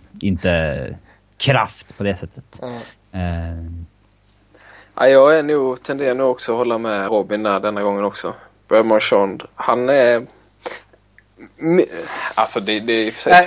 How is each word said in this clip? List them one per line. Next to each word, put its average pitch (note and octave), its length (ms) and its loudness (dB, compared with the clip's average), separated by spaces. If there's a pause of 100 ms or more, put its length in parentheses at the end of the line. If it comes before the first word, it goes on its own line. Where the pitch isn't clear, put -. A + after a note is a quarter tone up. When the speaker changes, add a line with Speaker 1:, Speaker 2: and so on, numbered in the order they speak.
(220)
Speaker 1:
inte E2 760 -2 (440)
kraft - 580 -2
på G2+ 60 -6
det G2 120 -2
sättet. - 460 -18
Speaker 2:
Ja. B2+ 60 -10 (520)
Speaker 1:
Eh. E2+ 440 -6 (1400)
Speaker 3:
Ja, B2+ 80 4
jag C#3 320 8
är D3 40 0
nog, C3+ 400 -2
tenderar C#3 300 -2
nog C3 180 0
också B2 200 -6
att A2+ 60 -2
hålla A#2+ 200 0
med G#2 300 -4
Robin G#2 360 -2
där G2+ 160 0
denna G#2 240 -4
gången G2+ 220 -2
också. F#2+ 280 -8 (340)
Brad A2+ 180 4
Marchand, G#2+ 580 2 (120)
han B2 340 -2
är B2 360 2 (1300)
mi-, E3 260 2 (500)
alltså, A2 240 0
det, G#2 200 -2
det A2+ 140 -2
är A2+ 140 0
i - 20 -4
och A2+ 40 -6
för - 80 -10
sig - 120 4
Speaker 2:
Ä-, F3+ 140 10